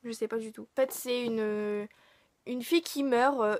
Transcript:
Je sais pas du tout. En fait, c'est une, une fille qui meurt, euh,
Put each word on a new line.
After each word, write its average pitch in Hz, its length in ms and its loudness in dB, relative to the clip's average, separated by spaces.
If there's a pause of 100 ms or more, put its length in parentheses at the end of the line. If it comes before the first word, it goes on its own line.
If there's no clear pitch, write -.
Je 240 80 -8
sais 226 160 -4
pas 226 100 -4
du 220 140 -6
tout. 220 120 -14
En - 120 -12
fait, 262 160 2
c'est 247 320 -2
une, 214 640 -2 (580)
une 247 160 -4
fille 330 200 4
qui 285 220 -4
meurt, 262 360 4
euh, 214 200 2